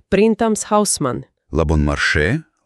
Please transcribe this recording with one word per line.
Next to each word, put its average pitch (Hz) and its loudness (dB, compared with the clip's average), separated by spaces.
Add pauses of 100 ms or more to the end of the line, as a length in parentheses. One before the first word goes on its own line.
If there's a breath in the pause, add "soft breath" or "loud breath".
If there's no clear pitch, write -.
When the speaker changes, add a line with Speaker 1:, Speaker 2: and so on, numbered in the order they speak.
Speaker 1:
Printemps 220 0
Haussmann. 143 -2 (260)
Speaker 2:
Le 80 0
Bon 78 2
Marché, 78 -2 (200)